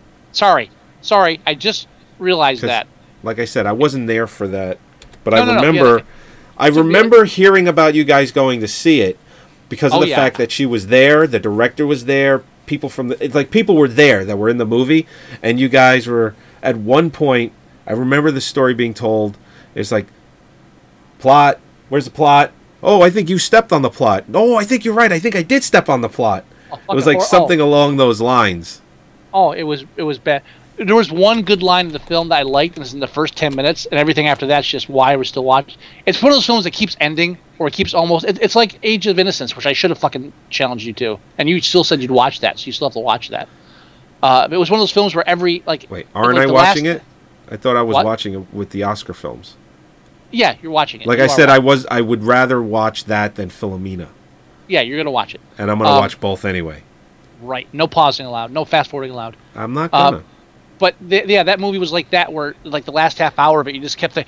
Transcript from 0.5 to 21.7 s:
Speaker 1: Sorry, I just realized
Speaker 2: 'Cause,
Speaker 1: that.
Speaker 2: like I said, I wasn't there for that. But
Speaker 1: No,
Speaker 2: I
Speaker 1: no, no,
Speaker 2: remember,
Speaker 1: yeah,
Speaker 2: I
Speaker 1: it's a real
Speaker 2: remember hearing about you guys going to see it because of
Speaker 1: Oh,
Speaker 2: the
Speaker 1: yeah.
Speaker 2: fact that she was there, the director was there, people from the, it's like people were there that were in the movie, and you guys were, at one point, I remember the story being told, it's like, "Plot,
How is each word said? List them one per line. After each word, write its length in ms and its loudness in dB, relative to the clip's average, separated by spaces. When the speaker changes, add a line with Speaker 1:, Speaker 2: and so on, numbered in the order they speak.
Speaker 1:
Sorry, 460 0
I 80 -2
just 320 -6
realized 420 0
Speaker 2:
'Cause, 60 -4
Speaker 1:
that. 180 -2
Speaker 2:
like 160 -6
I 60 -4
said, 200 -4
I 60 -2
wasn't 340 -2
there 220 -2
for 220 -8
that. 280 -6
But 100 -2
Speaker 1:
No, 80 4
Speaker 2:
I 40 2
Speaker 1:
no, 80 0
no, 80 2
Speaker 2:
remember, 380 4
Speaker 1:
yeah, 40 -16
Speaker 2:
I 80 2
Speaker 1:
it's 100 4
a 60 4
real 40 2
Speaker 2:
remember 380 6
hearing 420 4
about 280 4
you 80 2
guys 280 2
going 280 0
to 80 -4
see 340 2
it 160 -2
because 240 -2
of 60 4
Speaker 1:
Oh, 20 4
Speaker 2:
the 80 2
Speaker 1:
yeah. 80 -2
Speaker 2:
fact 200 0
that 140 -2
she 140 -4
was 220 -4
there, 380 6
the 140 0
director 480 -2
was 180 -2
there, 380 2
people 240 -6
from 180 -8
the, 160 -6
it's 100 -4
like 160 -2
people 280 2
were 100 6
there 380 4
that 120 -4
were 120 0
in 80 0
the 80 -2
movie, 420 0
and 180 -2
you 100 0
guys 380 4
were, 280 -2
at 140 0
one 320 2
point, 440 -2
I 60 -4
remember 380 0
the 100 -4
story 320 0
being 200 -2
told, 440 -2
it's 160 -6
like, 160 -2
"Plot, 400 4